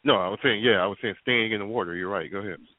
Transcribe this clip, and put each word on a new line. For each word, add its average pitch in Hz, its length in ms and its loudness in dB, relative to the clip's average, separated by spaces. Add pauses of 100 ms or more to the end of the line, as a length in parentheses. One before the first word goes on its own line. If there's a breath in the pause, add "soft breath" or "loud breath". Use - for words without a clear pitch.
No, 135 140 4
I 92 120 2
was 104 140 -6
saying, 110 200 2
yeah, 107 200 4
I 95 40 2
was 101 140 -4
saying 104 200 -4
staying 113 320 0
in 104 80 -4
the 101 60 -6
water. 101 280 -4
You're 90 160 -4
right. 87 200 -4
Go 98 80 -6
ahead. 98 200 -8 (200)